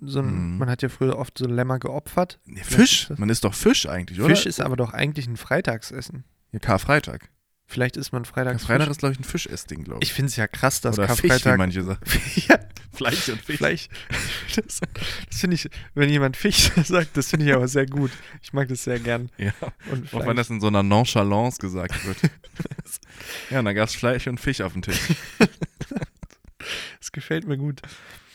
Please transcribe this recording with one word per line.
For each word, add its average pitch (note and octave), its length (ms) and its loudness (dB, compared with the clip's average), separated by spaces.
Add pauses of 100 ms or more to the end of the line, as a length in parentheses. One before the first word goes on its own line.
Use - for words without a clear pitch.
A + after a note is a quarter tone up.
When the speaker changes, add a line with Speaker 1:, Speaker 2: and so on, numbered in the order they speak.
Speaker 1:
so C#3 180 -4
ein, F#2 320 0
Speaker 2:
Mhm. F#2 60 -4
Speaker 1:
man B2 120 0
hat B2 120 -4
ja C3 60 2
früher C3 300 0
oft C#3 200 -10
so B2+ 80 -2
Lämmer B2+ 320 0
geopfert. C3+ 640 -4
Speaker 2:
Nee, - 180 -16
Speaker 1:
Vielleicht - 120 -6
Speaker 2:
Fisch? - 300 8
Speaker 1:
ist - 60 -8
das D3 80 -6
Speaker 2:
Man G#2 120 0
isst - 140 0
doch G2 100 2
Fisch - 320 4
eigentlich, F2 340 -6
oder? C3 80 4
Speaker 1:
Fisch - 180 6
ist - 140 -4
aber B2+ 160 2
doch B2 160 0
eigentlich C#3+ 340 -2
ein A#2+ 100 -6
Freitagsessen. B2+ 880 -4 (280)
Speaker 2:
Ja, - 80 -6
Karfreitags. - 640 0 (420)
Speaker 1:
Vielleicht B2+ 280 -2
isst - 160 -10
man B2 120 -4
Freitags B2+ 360 -2
Speaker 2:
Karfreitag C3 260 2
Speaker 1:
Fisch. C#3+ 60 0
Speaker 2:
ist, C#3+ 60 -8
glaub C#3 140 0
ich, C3 60 -6
ein C3 60 -8
Fischessding, - 600 -8
glaub - 180 -8
ich. - 80 2
Speaker 1:
Ich - 40 -6
find's C3 220 -2
ja A2 100 0
krass, - 340 0
dass A#2 180 0
Speaker 2:
Oder G2+ 100 4
Fisch, A#2 220 4
Speaker 1:
Karfreitag B2+ 240 6
Speaker 2:
wie G2 40 6
manche F#2 240 2
sagen. F#2 180 -4 (200)
Speaker 1:
<laughs> - 280 0
Ja. - 100 10 (340)
Speaker 2:
Fleisch - 360 -2
und A2 140 -4
Fisch. D3+ 140 -4
Speaker 1:
Fleisch. D3 360 0
<laughs> - 60 -14 (580)
Das, - 240 -4 (480)
das - 120 -6
finde F3+ 160 2
ich, D3 120 -4 (260)
wenn C#3+ 140 4
jemand C#3 280 4
Fisch - 420 4
<laughs> D#3+ 60 6
sagt, F3 320 0
das C#3 120 2
finde D#3 180 2
ich C#3+ 60 6
aber B2+ 160 6
sehr C3+ 180 2
gut. C3+ 240 0 (300)
Ich - 140 -20
mag C#3 140 0
das B2+ 160 -6
sehr B2 160 -2
gern. A#2+ 360 -2
Speaker 2:
Ja. G2+ 160 -2 (380)
Speaker 1:
Und B2+ 180 -4
Speaker 2:
Auch - 120 -18
wenn - 20 0
Speaker 1:
Fleisch. A#2 140 0
Speaker 2:
das A#2+ 140 0
in A2+ 120 -4
so G#2+ 60 4
einer G2+ 160 4
Nonchalance G#2+ 720 4
gesagt F2+ 480 -6
wird. F#2+ 160 -4
Speaker 1:
<laughs> E3 80 4 (1200)
Speaker 2:
Ja, C3+ 80 0
und B2 80 2
da G2+ 60 2
gab's G#2+ 220 0
Fleisch B2+ 340 0
und B2 120 -4
Fisch C3+ 200 -2
auf F#2 120 -4
dem F#2 100 -6
Tisch. - 180 -2 (380)
Speaker 1:
<laughs> - 100 8 (1500)
Das - 120 -14
gefällt D#3+ 340 -4
mir C#3+ 100 -2
gut. C#3 260 -4 (520)